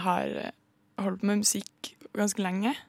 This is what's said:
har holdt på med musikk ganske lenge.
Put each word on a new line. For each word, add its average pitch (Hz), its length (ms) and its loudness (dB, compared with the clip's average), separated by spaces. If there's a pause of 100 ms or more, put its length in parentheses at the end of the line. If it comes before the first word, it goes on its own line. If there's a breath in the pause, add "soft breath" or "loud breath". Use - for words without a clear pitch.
har 175 260 2 (680)
holdt 190 220 -2
på 202 80 2
med 208 160 4
musikk - 480 -2 (240)
ganske 208 260 0
lenge. 190 300 0 (180)